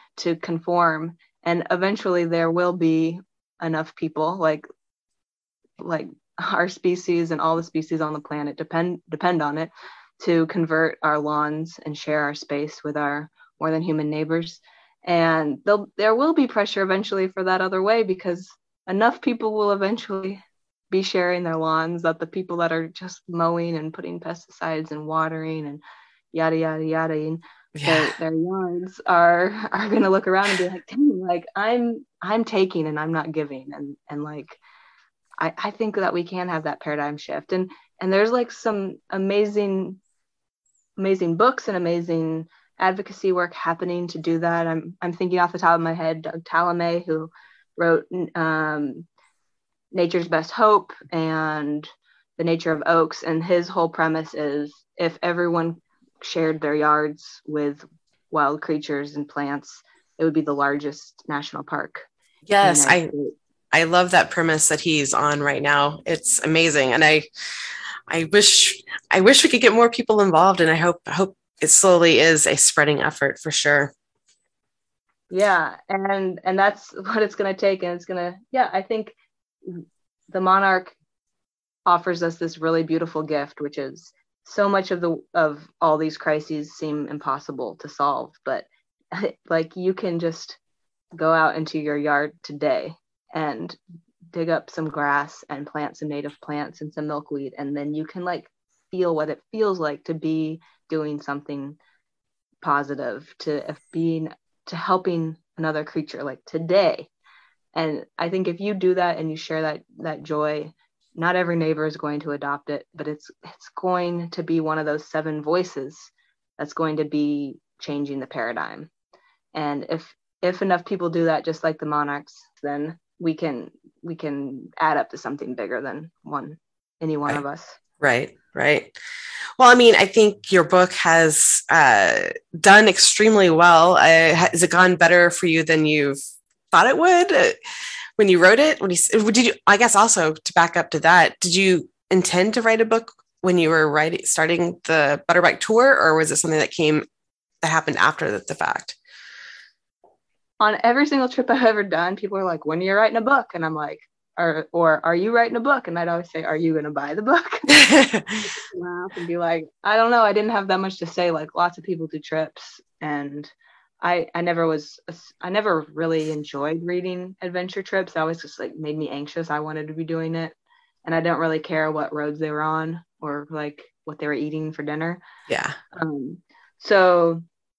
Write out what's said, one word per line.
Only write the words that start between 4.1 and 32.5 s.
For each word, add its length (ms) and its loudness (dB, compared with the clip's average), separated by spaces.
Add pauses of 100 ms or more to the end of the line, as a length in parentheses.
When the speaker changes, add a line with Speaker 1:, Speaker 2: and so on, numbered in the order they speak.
Speaker 1:
like, 280 -2 (1120)
like 300 -8 (300)
our 300 -2
species 640 -2
and 100 -4
all 160 0
the 60 -4
species 380 -6
on 120 -4
the 80 -8
planet 360 -8
depend, 520 -4
depend 340 -2
on 160 -4
it 120 -8 (520)
to 240 2
convert 560 -2
our 160 0
lawns 680 -4
and 120 -10
share 260 -4
our 120 -4
space 500 -8
with 120 -6
our 340 -6 (300)
more 100 -2
than 120 -2
human 280 -2
neighbors. 500 -4 (440)
And 600 0
there'll, 320 0
there 180 2
will 200 2
be 120 2
pressure 360 -2
eventually 460 -2
for 160 -6
that 180 0
other 200 -2
way, 200 2
because 460 -6 (380)
enough 360 0
people 320 -4
will 180 0
eventually 680 -6 (480)
be 120 0
sharing 400 -2
their 140 -4
lawns 460 -2
that 160 -2
the 80 -8
people 320 -8
that 140 0
are 160 -4
just 400 -18
mowing 480 -2
and 180 -8
putting 260 -12
pesticides 680 -10
and 160 -12
watering 600 -6
and 160 -14 (500)
yada, 240 0
yada, 280 -4
yada 300 -2
in 260 -6 (340)
Speaker 2:
Yeah. 120 -8
Speaker 1:
their, 320 2
their 160 -4
yards 720 -6
are, 440 4 (220)
are 160 -2
gonna 220 2
look 160 2
around 240 2
and 80 0
be 100 0
like, 180 -12
"Dang, 400 0
like, 200 -2 (100)
I'm, 480 -2 (160)
I'm 240 -2
taking 420 0